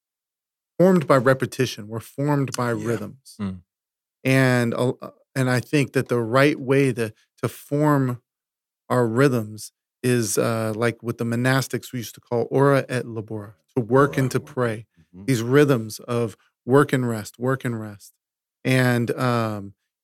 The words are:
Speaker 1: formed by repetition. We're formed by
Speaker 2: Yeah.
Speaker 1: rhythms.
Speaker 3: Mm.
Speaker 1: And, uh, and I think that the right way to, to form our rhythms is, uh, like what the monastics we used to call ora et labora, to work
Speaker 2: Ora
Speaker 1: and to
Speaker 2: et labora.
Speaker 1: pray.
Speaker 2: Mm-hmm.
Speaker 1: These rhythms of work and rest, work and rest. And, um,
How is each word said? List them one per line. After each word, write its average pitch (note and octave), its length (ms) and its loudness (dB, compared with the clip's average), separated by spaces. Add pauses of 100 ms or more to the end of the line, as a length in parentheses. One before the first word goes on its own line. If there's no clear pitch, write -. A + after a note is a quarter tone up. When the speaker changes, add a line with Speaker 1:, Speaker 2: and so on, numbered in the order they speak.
(800)
Speaker 1:
formed F3+ 280 4
by C#3+ 100 4
repetition. B2+ 720 0
We're A2 120 -8
formed C#3+ 560 -4
by A#2+ 160 -2
Speaker 2:
Yeah. G#2+ 140 -6
Speaker 1:
rhythms. G#2 540 -8
Speaker 3:
Mm. F#2+ 200 -6 (640)
Speaker 1:
And, B2+ 500 2
uh, B2 180 0 (420)
and C3 160 0
I B2 100 0
think C#3+ 320 -2
that B2+ 160 -2
the A#2+ 120 0
right C3+ 380 2
way C3+ 340 0
to, A2 200 -4 (260)
to A#2+ 100 -4
form C#3+ 760 0 (680)
our B2 180 2
rhythms A2+ 680 0 (300)
is, B2 360 0
uh, A2+ 360 0
like A2+ 280 -2
what A#2 160 -6
the A#2+ 60 -4
monastics B2 680 -2
we B2+ 80 -8
used - 140 -12
to - 60 -20
call A#2 300 -4
ora C3+ 380 4
et A#2+ 160 -4
labora, A2 500 -12 (220)
to C3 60 0
work C3 300 2
Speaker 2:
Ora C#3+ 100 -2
Speaker 1:
and B2+ 100 0
to - 60 -2
Speaker 2:
et - 60 -4
labora. - 20 -20
Speaker 1:
pray. A#2 400 -4 (280)
Speaker 2:
Mm-hmm. F#2+ 120 -18
Speaker 1:
These A#2+ 160 0
rhythms B2 580 2
of A#2 360 -6 (280)
work C#3+ 280 4
and B2+ 160 0
rest, A2 300 -6
work B2+ 260 -4
and A#2 160 -4
rest. G#2 320 -16 (520)
And, B2+ 480 2
um, A2 600 -4 (300)